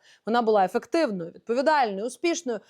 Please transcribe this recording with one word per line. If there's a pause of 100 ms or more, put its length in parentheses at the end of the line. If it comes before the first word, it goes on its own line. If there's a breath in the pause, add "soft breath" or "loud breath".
(260 soft breath)
Вона
була
ефективною,
відповідальною,
успішною.